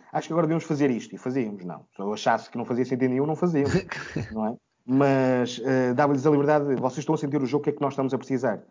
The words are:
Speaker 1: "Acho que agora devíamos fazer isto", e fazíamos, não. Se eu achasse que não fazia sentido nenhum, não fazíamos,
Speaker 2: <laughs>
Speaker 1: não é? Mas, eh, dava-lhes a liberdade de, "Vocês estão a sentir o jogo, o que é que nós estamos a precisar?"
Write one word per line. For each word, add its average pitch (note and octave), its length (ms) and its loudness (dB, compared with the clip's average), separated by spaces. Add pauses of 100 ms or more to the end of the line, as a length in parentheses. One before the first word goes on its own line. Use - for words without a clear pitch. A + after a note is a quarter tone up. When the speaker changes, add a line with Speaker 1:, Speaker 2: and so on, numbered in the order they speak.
(120)
Speaker 1:
"Acho D#3+ 160 -4
que - 40 -6
agora D#3+ 140 2
devíamos D#3+ 180 0
fazer C#3+ 260 2
isto", A2+ 240 -4
e - 40 -10
fazíamos, A2 460 -4
não. F2 200 -12 (100)
Se - 60 -12
eu G2+ 120 -4
achasse A2+ 380 0
que - 60 -10
não A#2+ 80 -6
fazia B2 200 -2
sentido B2+ 260 0
nenhum, C3 160 0
não D#3 100 -2
fazíamos, C#3+ 360 2
Speaker 2:
<laughs> D#3 600 -4
Speaker 1:
não A2 140 -2
é? A#2+ 100 -4 (280)
Mas, C3 800 2
eh, B2+ 300 2
dava-lhes C#3+ 320 2
a D#3 40 4
liberdade C#3+ 380 4
de, B2+ 120 0
"Vocês B2+ 180 -2
estão D#3 160 0
a D3+ 40 0
sentir C#3 240 -2
o C3 40 2
jogo, C#3 160 0
o - 20 -8
que D3+ 60 0
é - 20 4
que - 80 -6
nós C#3 120 0
estamos C3+ 220 -2
a B2 40 0
precisar?" A#2+ 520 -2